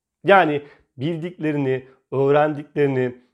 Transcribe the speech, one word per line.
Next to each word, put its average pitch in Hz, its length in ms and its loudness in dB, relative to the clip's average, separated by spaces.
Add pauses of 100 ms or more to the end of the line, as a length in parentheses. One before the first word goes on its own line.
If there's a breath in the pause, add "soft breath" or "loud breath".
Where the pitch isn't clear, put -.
(240)
Yani 160 380 4 (340 loud breath)
bildiklerini, 147 880 -4 (260 soft breath)
öğrendiklerini, 139 1040 0 (180)